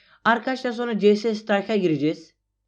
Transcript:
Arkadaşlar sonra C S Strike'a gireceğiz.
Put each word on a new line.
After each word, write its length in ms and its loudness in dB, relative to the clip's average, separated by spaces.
Arkadaşlar 480 -2
sonra 260 -4
C 180 6
S 180 -2
Strike'a 420 -2
gireceğiz. 580 -2